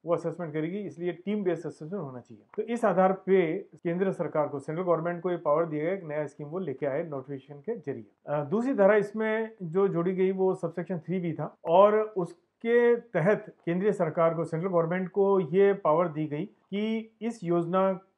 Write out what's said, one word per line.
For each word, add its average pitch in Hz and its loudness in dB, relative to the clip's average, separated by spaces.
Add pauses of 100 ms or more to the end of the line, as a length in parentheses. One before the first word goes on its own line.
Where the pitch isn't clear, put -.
वो 165 0
assessment 165 -4
करेगी, 165 -4
इसलिए 175 -8
टीम 202 -4
बेस्ड 165 -2
assessment 156 -10
होना 135 -8
चाहिए। 117 -20 (120)
तो 214 -4
इस 233 -4
आधार 190 4
पे 185 2
केंद्र 180 -4
सरकार 151 -2
को, 139 -8
central 160 -6
government 170 0
को 180 -2
ये 175 -2
power 165 0
दिया 151 -4
गया, 175 -2
एक 185 -8
नया 151 -6
scheme 147 -12
वो 165 -8
लेके 151 -6
आए 151 -4
notification 139 -12
के 220 -8
जरिए। 117 -10 (220)
अ, 147 -2
दूसरी 226 -2
धारा 202 6
इसमें 220 -2 (120)
जो 185 0
जोड़ी 170 0
गई 185 2
वो 190 0
subsection 175 -6
three 185 -4
भी 170 -4
था - -8
और 208 6
उसके 233 2
तहत 208 0 (200)
केंद्रीय 180 2
सरकार 165 2
को, 160 -2
central 165 -4
government 175 0
को 196 4
ये 190 4
power 170 2
दी 156 -4
गई 147 -6
कि 220 -6 (100)
इस 226 -6
योजना 175 0 (240)